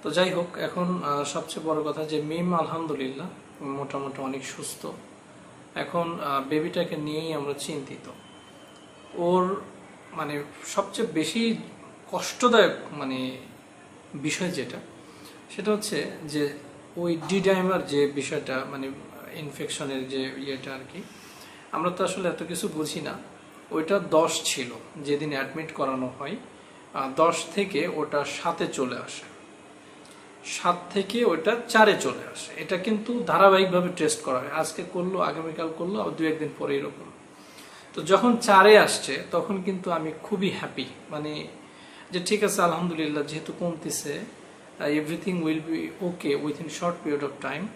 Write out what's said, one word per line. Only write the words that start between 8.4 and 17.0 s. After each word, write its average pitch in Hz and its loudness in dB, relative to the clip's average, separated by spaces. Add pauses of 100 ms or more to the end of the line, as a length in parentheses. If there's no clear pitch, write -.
ওর, 185 2 (520)
মানে, 147 -6 (220)
সবচেয়ে - 0
বেশি 220 2 (540)
কষ্টদায়ক, 208 6 (200)
মানে, 131 -6 (760)
বিষয় 151 -2
যেটা, 135 -6 (800)
সেটা 208 0
হচ্ছে 196 -2 (160)
যে 147 0 (440)
ওই 170 0 (100)